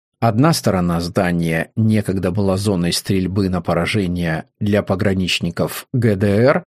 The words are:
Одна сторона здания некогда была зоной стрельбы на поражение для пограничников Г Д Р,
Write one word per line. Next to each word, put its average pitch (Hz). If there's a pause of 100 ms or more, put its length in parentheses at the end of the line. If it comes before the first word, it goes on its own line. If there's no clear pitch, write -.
(200)
Одна 120
сторона 87
здания 85
некогда 101
была 95
зоной 92
стрельбы 95
на 90
поражение 87 (140)
для 104
пограничников 92
Г 113
Д 101
Р, 123 (140)